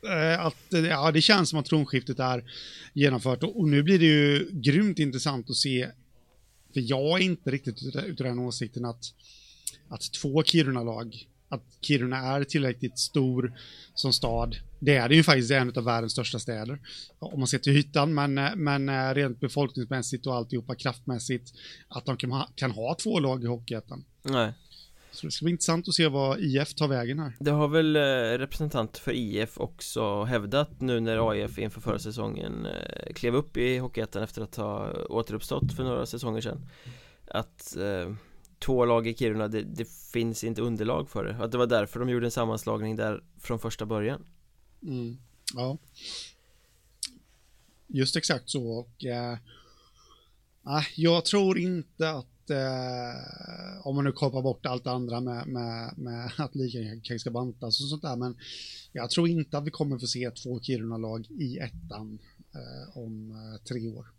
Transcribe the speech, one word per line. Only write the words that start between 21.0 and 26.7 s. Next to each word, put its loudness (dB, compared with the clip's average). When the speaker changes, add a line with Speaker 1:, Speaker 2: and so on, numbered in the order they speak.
Speaker 1:
att -10
de -2
kan -4
ha, -2
kan -2
ha -2
två 0
lag 2
i 0
Hockeyettan. -6
Speaker 2:
Nej. 2
Speaker 1:
Så -10
det -6
ska -6
bli 4
intressant 0
att 0
se 6
vad 2
I 2
F -2